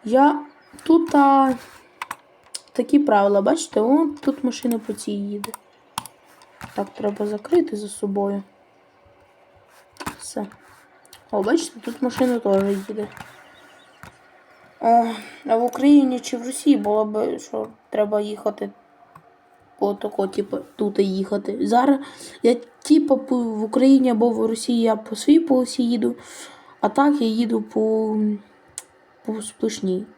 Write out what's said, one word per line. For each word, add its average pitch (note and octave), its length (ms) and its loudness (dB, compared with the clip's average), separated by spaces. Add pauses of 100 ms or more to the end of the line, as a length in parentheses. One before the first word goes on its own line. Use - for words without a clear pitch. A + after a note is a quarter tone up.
Я C#4 400 2 (380)
тут, E4 320 2
а... C#4 400 4 (1160)
такі B3 260 2
правила, G3+ 440 4
бачите, B3+ 380 0
от D4 400 2
тут C#4 240 -4
машина A#3+ 340 -2
по G#3+ 140 -8
цій G#3 200 -8
їде. G#3 400 -8 (1200)
Так, G3+ 200 -4
треба G#3 320 -4
закрити G#3+ 500 -2
за G#3 120 -10
собою. G3+ 540 -4 (1800)
Все. - 280 -10 (840)
О, G3+ 120 -2
бачите, A#3+ 380 -2
тут - 220 -8
машина B3 360 0
теж G3 380 0 (120)
їде. G#3+ 200 -10 (1700)
О, A#3 240 4 (420)
а A3+ 100 2
в A#3+ 80 0
Україні B3+ 560 4
чи - 160 -8
в A#3 100 -10
Росії C#4 300 2
було G#3 280 0
б, G#3+ 340 -4
що A3 300 -10 (220)
треба G#3+ 300 0
їхати G#3 500 -6 (1080)
по G3+ 160 -2
тако, G3 320 -6
типу, G3 320 -6 (180)
тут G#3 220 -2
їхати. G3 680 -4
Зараз C4 320 4 (440)
я, A#3+ 140 4 (260)
типу, D4 360 4
по, C4 200 -2
в A3 240 -4
Україні B3+ 480 4
або A#3 200 2
в A3 160 -2
Росії A3+ 340 -2
я A3 160 2
по A3 200 -12
своїй D#4 240 6
полосі B3+ 420 0
їду, A#3+ 340 0 (640)
а - 80 0
так C#4+ 320 2
я A#3 60 2
їду A3 360 0
по, A3 540 -2 (1080)
по G#3+ 180 -8
сплошній. G3 640 -6 (120)